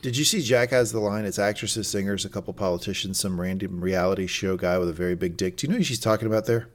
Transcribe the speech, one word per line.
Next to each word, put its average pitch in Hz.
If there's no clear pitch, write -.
Did 123
you 147
see 190
Jack 120
has 123
the 113
line, 104
"It's 98
actresses, 104
singers, 98
a 95
couple 95
politicians, 95
some 92
random 95
reality 95
show 95
guy 90
with 90
a 82
very 90
big 87
dick"? 92
Do -
you 156
know 240
who 214
she's 123
talking 110
about 110
there? 113